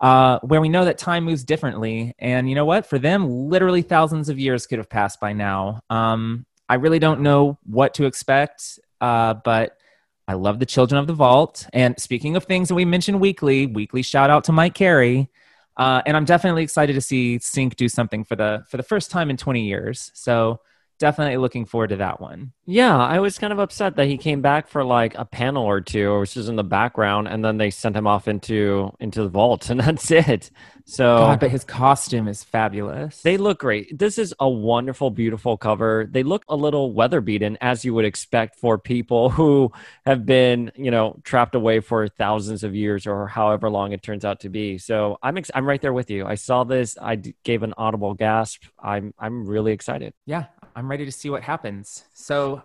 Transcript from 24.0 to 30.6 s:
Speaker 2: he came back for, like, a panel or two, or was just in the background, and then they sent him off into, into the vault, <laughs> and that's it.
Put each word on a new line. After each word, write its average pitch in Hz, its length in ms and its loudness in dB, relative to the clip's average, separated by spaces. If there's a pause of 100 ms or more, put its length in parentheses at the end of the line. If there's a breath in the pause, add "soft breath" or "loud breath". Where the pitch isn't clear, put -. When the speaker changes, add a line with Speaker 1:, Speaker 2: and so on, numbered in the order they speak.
Speaker 2:
he 139 100 -2
came 143 240 -2
back 143 240 2
for, 147 160 -4
like, 120 320 2
a 113 100 -10
panel 127 380 -2
or 101 180 0
two, 101 300 -2
or 104 80 0
was 98 160 -4
just 110 140 -6
in 117 80 -4
the 104 80 -2
background, 104 640 0
and 110 160 -4
then 110 120 0
they 107 140 0
sent 104 260 -4
him 107 120 0
off 101 180 0
into, 101 720 -2
into 110 240 -6
the 101 60 -2
vault, 104 420 0
<laughs> - 0 -
and 123 80 0
that's 143 320 -2
it. 160 400 2 (340 soft breath)